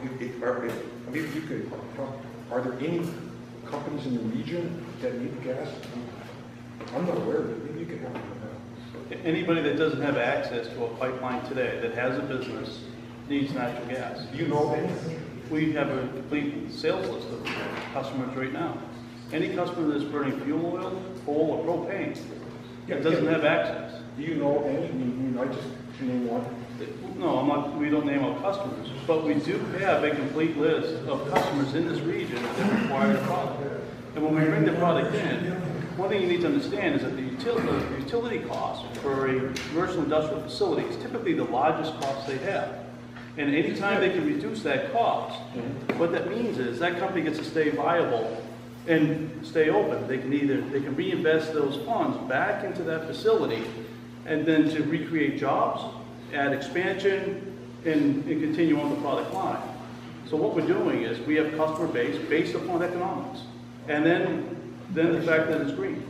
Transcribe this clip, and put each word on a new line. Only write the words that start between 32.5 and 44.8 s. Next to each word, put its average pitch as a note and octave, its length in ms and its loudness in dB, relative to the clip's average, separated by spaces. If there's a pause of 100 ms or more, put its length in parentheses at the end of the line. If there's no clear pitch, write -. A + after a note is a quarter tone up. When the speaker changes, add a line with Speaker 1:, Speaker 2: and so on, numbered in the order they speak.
Speaker 2:
require - 320 4
the - 60 2
product. - 640 -2 (300)
And D3+ 100 0
when D#3 100 4
we D#3 80 6
bring D#3 220 6
the - 80 4
product E3 420 4
in, - 360 0 (440)
one F#3+ 140 0
thing G3 120 2
you F3+ 60 2
need F3 140 4
to E3 60 2
understand D3+ 480 2
is C3 80 2
that - 120 -2
the C3 60 -2
util-, D#3 680 0
the C3+ 120 -4
utility A#3 380 -2
cost - 460 -4 (120)
for C3+ 300 0
a C3 260 0 (160)
commercial F3+ 340 0
industrial D#3 380 2
facility - 460 0
is - 140 -4
typically - 320 -2
the C3 120 2
largest D#3 560 2
cost C#3 260 -2
they C3+ 120 -2
have. A#2+ 440 -2 (540)
And C#3+ 180 2
anytime F#3+ 440 2
they F#3+ 100 6
can F3+ 160 2
reduce D3 380 0
that C3+ 280 0